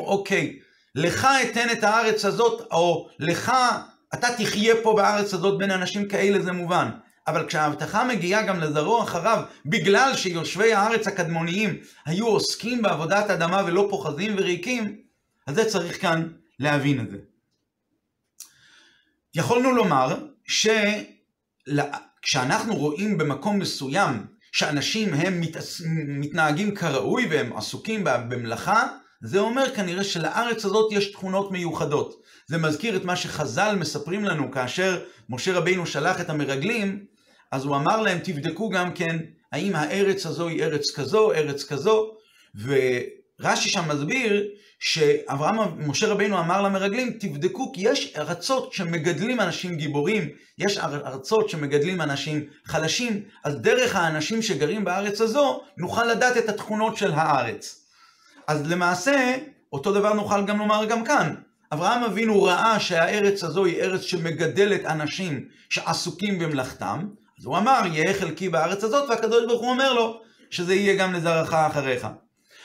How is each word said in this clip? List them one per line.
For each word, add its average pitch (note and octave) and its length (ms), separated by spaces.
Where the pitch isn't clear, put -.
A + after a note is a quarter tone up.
"אוקיי, G3 540
לך E3+ 320
אתן A#3 220
את A3+ 120
הארץ G#3+ 420
הזאת", A3+ 460
או E3+ 380
"לך, E3+ 320
אתה A#3+ 140
תחיה A3 360
פה A3 100
בארץ G3+ 400
הזאת F3+ 240
בין G3 140
אנשים F#3+ 360
כאלה", G3 340
זה F3+ 100
מובן. E3+ 380
אבל D#3 200
כשההבטחה D3+ 560
מגיעה G#3 400
גם F#3 160
לזרעו D#3 440
אחריו, F#3 400
בגלל G#3 500
שיושבי F3 580
הארץ G#3+ 340
הקדמוניים E3+ 720
היו F#3 220
עוסקים A3 540
בעבודת F#3+ 480
אדמה F3+ 380
ולא G3 220
פוחזים G3 480
וריקים, G3 600
אז C#3+ 80
זה A3 100
צריך F3+ 360
כאן E3 260
להבין C#3+ 400
את G2+ 120
זה. G2+ 60
יכולנו A#3+ 360
לומר D3 460
שכשאנחנו D3+ 1080
רואים D#3+ 420
במקום D#3+ 420
מסוים C#3+ 640
שאנשים D#3 640
הם F3 280
מת-, D#3+ 160
מתנהגים D3+ 680
כראוי G3+ 540
והם B2+ 280
עסוקים G#3 460
ב-, A#2+ 260
במלאכה, B2 580
זה A2+ 180
אומר A#3+ 360
כנראה F#3 280
שלארץ A3 640
הזאת G#3+ 260
יש G3+ 200
תכונות F#3+ 400
מיוחדות. D#3+ 720
זה E3 100
מזכיר D#3+ 380
את F3+ 100
מה F3+ 100
שחז"ל F3 640
מספרים E3+ 460
לנו D3 260
כאשר F3 520
משה F3+ 240
רבינו F3+ 320
שלח F3 360
את E3 80
המרגלים, G3 760
אז C3 140
הוא C#3+ 100
אמר F3+ 260
להם, F#3 220
"תבדקו E3 460
גם F3+ 240
כן, E3 240
האם F3+ 240
הארץ F#3+ 500
הזו D#3+ 220
היא D#3+ 160
ארץ D3+ 320
כזו, F3+ 380
ארץ C#3+ 300
כזו", G#3+ 480
ורש"י C3 1120
שם E3 200
מסביר G3+ 540
שאברהם, D3+ 1080
משה G#3 180
רבינו G3+ 320
אמר F3 220
למרגלים, G3+ 580
"תבדקו, F3+ 520
כי F3+ 160
יש - 300
ארצות F3 560
שמגדלים E3+ 640
אנשים F3 380
גיבורים, D3 520
יש G3 200
אר-, C#3+ 300
ארצות G#3 420
שמגדלים D3 520
אנשים D3 440
חלשים, E3 580
אז C#3 180
דרך A#3+ 340
האנשים E3 460
שגרים F#3 420
בארץ G3+ 380
הזו, B3+ 400
נוכל G#3+ 280
לדעת A#3 320
את A3+ 120
התכונות - 480
של F#3 140
הארץ". C#3+ 720
אז D3+ 240
למעשה, B3 640
אותו G3 200
דבר G#3 200
נוכל G3+ 320
גם G#3 140
לומר G#3+ 260
גם A3+ 200
כאן. G#3 300
אברהם G3+ 320
אבינו G#3+ 400
ראה F3+ 360
שהארץ G3 640
הזו E3+ 220
היא E3 160
ארץ F#3 200
שמגדלת E3 840
אנשים D3+ 600
שעסוקים F3 720
במלאכתם, C#3 680
אז - 60
הוא C#3+ 120
אמר, A#3 240
"יהא E3 200
חלקי F#3 360
בארץ E3+ 340
הזאת", A#3 260
והקדוש A3+ 360
ברוך A3+ 160
הוא B3 80
אומר C4 240
לו, A3+ 280
"שזה F3 260
יהיה G3 200
גם F#3 180
לזרעך E3 400
אחריך". C#3 540